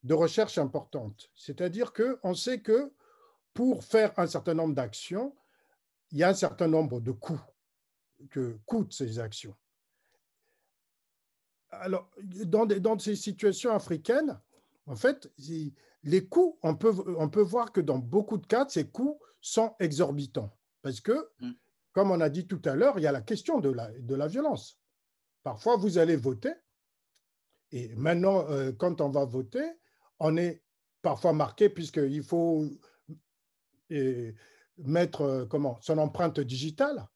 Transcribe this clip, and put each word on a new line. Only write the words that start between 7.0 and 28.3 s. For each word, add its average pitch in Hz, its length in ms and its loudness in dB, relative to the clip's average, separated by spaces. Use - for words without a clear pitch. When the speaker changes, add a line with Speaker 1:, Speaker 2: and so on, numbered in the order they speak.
Speaker 1:
coûts 127 300 -8
que 117 360 -6
coûtent 226 260 -2
ces 117 280 -6
actions. 110 360 -10
Alors, 185 420 -6
dans 202 440 0
des, 202 140 2
dans 220 200 2
ces 214 160 -2
situations 202 560 0
africaines, 220 680 0
en 139 100 -10
fait, 262 440 0
si, 151 340 -8
les 185 240 2
coûts, 349 340 4
on 156 140 2
peut, 214 180 4
on 156 120 0
peut 208 120 4
voir 208 300 2
que 190 100 2
dans 143 160 0
beaucoup 185 400 0
de - 80 -6
cas, 254 240 2
ces 151 200 -2
coûts 294 300 -4
sont 220 380 0
exorbitants. 143 760 -2
Parce 131 200 -8
que, 269 280 -2
Speaker 2:
Mm. 247 120 -10
Speaker 1:
comme 196 180 4
on 170 100 2
a 156 80 4
dit 175 160 -6
tout 180 200 -8
à 135 100 0
l'heure, 226 240 4
il 156 40 -2
y 156 40 4
a 143 40 4
la 135 100 -2
question 226 380 -2
de 143 100 2
la, 117 220 -4
de 123 240 -6
la 143 120 -2
violence. 240 520 -4
Parfois, 214 340 0
vous 185 200 2
allez 165 200 6
voter, 131 360 -2
et 120 240 -10
maintenant, 175 540 2